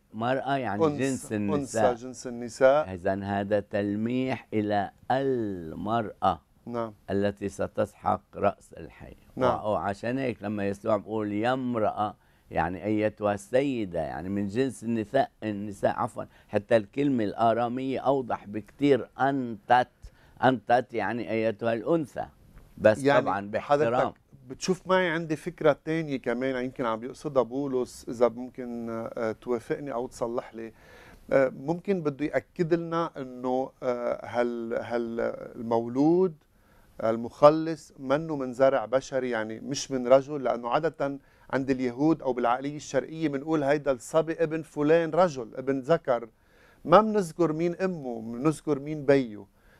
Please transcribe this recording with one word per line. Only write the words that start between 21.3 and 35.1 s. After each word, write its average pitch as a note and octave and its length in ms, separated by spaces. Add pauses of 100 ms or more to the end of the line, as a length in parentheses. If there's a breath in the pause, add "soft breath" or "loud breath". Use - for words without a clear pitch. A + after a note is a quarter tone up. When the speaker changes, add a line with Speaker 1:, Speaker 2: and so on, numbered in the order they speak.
Speaker 1:
أيتها A2+ 420
الأنثى، B2+ 540 (520)
بس G#2+ 260
Speaker 2:
يعني C#3+ 180
Speaker 1:
طبعا G2+ 280
باحترام. A#2+ 500
Speaker 2:
حضرتك A2+ 140 (340)
بتشوف F3 380
معي F#3 220
عندي D#3+ 280
فكرة D#3 480
تانية D#3 320
كمان B2 480
يمكن B2+ 220
عم A2 140
بيقصدها C3 420
بولس، B2+ 680
إذا A#2+ 200
ممكن، A#2+ 640
آه، A2+ 420
توافقني C3 600
أو B2 140
تصلح A#2+ 480
لي. A2+ 180 (600 loud breath)
آه، C3+ 160
ممكن E3+ 540
بده C#3 220
يأكد D#3 500
لنا E3 420
إنه، B2+ 540 (120)
آه، A#2+ 440
هال-، A#2 460
هال-، A#2 480 (360)